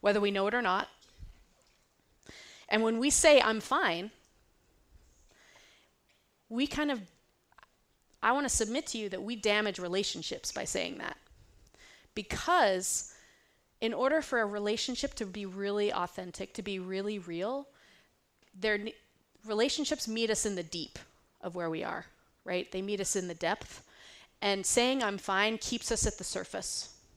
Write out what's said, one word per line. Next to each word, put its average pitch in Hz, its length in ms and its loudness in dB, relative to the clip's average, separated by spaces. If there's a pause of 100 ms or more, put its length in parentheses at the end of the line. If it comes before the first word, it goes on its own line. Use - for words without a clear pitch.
whether 202 200 4
we 208 100 4
know 196 160 2
it 214 80 0
or 247 80 2
not. 190 260 2 (1800)
And 220 140 4
when 226 160 2
we 269 120 4
say, 294 320 10
"I'm 220 180 4
fine," 214 500 0 (2500)
we 247 180 0
kind 294 240 0
of, 247 100 -2 (1200)
I 220 100 4
wanna 277 160 0
submit 233 400 -2
to 233 100 -6
you 208 120 -4
that 190 120 -6
we 226 140 -6
damage 208 420 0
relationships 180 760 -4
by - 120 -6
saying - 340 -4
that. - 180 -8 (1000)
Because 214 1000 2 (680)
in 226 140 0
order 277 280 2
for 254 180 0
a 214 60 2
relationship 214 680 -2
to 214 120 -6
be 196 200 -8
really 202 460 0
authentic, 180 640 -6
to 220 80 -8
be 196 160 -4
really 196 400 -4
real, 190 500 -4 (880)
there 208 240 0
ne-, 214 160 -6 (520)
relationships 269 600 0
meet 220 240 0
us 214 160 0
in 208 80 0
the 175 80 -4
deep 160 360 -10 (420)
of 175 140 -8
where 175 160 -2
we 165 120 -2
are, - 240 -6 (380)
right? 180 260 -4
They 190 120 -4
meet 196 180 -2
us 190 160 -2
in 180 120 -2
the 175 60 -6
depth. - 480 -4 (580)
And 196 260 0
saying, 254 360 4
"I'm 202 160 -2
fine," 208 400 2
keeps - 340 -4
us 220 140 0
at 208 120 -2
the 180 60 -10
surface. - 680 -6 (220)